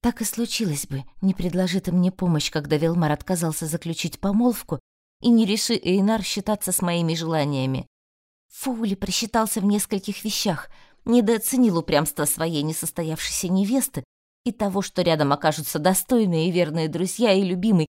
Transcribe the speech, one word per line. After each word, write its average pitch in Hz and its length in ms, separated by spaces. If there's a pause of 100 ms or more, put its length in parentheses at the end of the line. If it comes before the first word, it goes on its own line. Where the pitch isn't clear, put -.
Так 233 200
и 214 40
случилось 220 600
бы, 135 160 (180)
не 190 120
предложи 180 480
ты 180 100
мне 180 200
помощь, 170 380
когда 147 280
Велмар 165 340
отказался 160 560
заключить 165 520
помолвку, 202 600 (420)
и 240 80
не 226 160
реши 208 280
Эйнар 202 500
считаться 202 480
с - 100
моими 170 320
желаниями. 143 760 (600)
Фоули 226 460
просчитался 214 640
в 190 60
нескольких 202 580
вещах, 202 460 (340)
недооценил 226 760
упрямство 156 460
своей 160 400
несостоявшейся 160 840
невесты 202 560 (400)
и 240 80
того, 202 280
что - 200
рядом 156 320
окажутся 151 460
достойные 180 680
и 180 40
верные 165 360
друзья 190 460
и 196 100
любимый 180 500